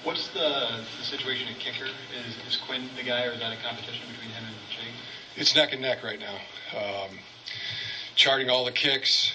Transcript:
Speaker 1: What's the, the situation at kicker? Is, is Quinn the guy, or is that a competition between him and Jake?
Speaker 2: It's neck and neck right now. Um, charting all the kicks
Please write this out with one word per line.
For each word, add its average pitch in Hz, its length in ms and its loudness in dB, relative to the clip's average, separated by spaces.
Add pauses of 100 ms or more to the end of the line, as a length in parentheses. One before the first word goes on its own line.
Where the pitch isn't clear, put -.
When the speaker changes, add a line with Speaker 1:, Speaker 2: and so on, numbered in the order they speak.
Speaker 1:
What's - 240 0
the, 139 560 2 (160)
the - 40 -8
situation 127 440 -2
at 117 120 -8
kicker? 127 260 -4
Is, 123 680 -6
is - 40 0
Quinn 127 380 -4
the 127 80 -6
guy, 123 220 2
or 120 60 2
is 117 80 -6
that 113 120 -2
a 113 60 -6 (100)
competition 113 440 -6
between 113 180 -10
him 113 160 -8
and 110 100 -10 (140)
Jake? 117 240 -8 (420)
Speaker 2:
It's 139 200 4
neck 147 180 6
and 131 80 -4
neck 120 220 0
right 110 160 -4
now. 110 160 -8 (420)
Um, 98 400 -4 (960)
charting 135 340 8
all 127 160 6
the 123 60 2
kicks - 640 4